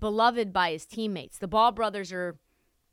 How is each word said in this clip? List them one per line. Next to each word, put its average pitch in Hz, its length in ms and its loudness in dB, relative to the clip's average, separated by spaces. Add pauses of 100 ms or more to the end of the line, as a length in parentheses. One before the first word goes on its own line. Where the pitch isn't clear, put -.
beloved 220 520 2
by 180 200 2
his 160 120 -8
teammates. 208 540 -6
The 196 80 -8
Ball 220 240 4
brothers 202 420 -4
are, 180 280 -6 (520)